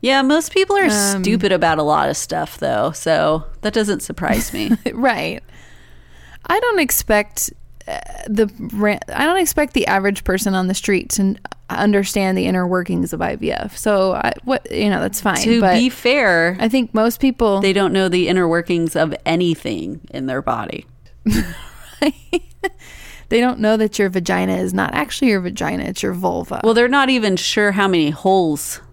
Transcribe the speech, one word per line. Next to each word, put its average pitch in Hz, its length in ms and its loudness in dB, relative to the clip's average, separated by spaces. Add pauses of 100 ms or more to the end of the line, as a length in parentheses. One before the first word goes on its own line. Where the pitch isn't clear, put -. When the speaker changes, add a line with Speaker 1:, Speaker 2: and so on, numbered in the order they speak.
Speaker 1:
Yeah, 269 200 2
most 294 320 2
people 381 240 2
are 381 80 4
Speaker 2:
Um, 202 380 0
Speaker 1:
stupid 185 280 2
about 170 280 2
a 151 40 0
lot 147 260 2
of 143 80 -4
stuff, 160 420 -6
though, 131 320 -2
so 156 540 0 (160)
that 214 120 -4
doesn't 208 280 0
surprise - 520 -4
me. - 180 -2 (120)
Speaker 2:
<laughs> - 100 -4
Right. 220 480 -2 (1040)
I 381 120 2
don't 466 200 0
expect, - 720 0 (360)
uh, - 100 -8 (300)
the 214 180 2 (280)
ra-, 208 260 0 (120)
I - 140 0
don't 359 140 2
expect - 340 0
the - 140 2
average 196 360 0
person 190 300 0
on 185 140 0
the 185 80 0
street - 360 -2
to - 120 0
n-, 190 160 0 (320)
understand 196 680 2
the 185 80 0
inner 185 220 0
workings 175 460 -2
of 165 100 -6
I - 120 -2
V - 160 -4
F. - 240 -6
So 190 380 2
I, - 200 -2 (100)
what, - 280 -4
you 208 200 0
know, - 100 0
that's 190 180 -4
fine. 196 220 0
Speaker 1:
To 226 200 4
Speaker 2:
But 185 120 4
Speaker 1:
be 240 160 4
fair, 190 680 2
Speaker 2:
I 226 100 0
think 247 240 0
most 220 260 0
people 220 420 2
Speaker 1:
they 196 120 2
don't 196 180 2
know 190 160 2
the 180 200 2
inner 180 200 2
workings 170 480 0
of 156 200 0 (100)
anything 160 760 -2 (100)
in 131 160 -6
their 131 160 -4
body. - 420 -6 (400)
Speaker 2:
<laughs> 220 60 2 (680)
Right? - 420 -2 (880)
They - 120 2
don't 247 180 0
know 214 180 4
that 214 200 0
your 196 120 2
vagina 185 480 0
is 185 140 -2
not 190 220 -2
actually 285 360 0
your 196 120 2
vagina, 175 440 -4
it's - 180 -6
your 190 100 -2
vulva. 175 500 -4
Speaker 1:
Well, 220 120 4
they're 240 120 4
not 269 220 2
even 214 280 2
sure 208 340 0
how 196 160 2
many 165 240 2
holes 170 720 0 (120)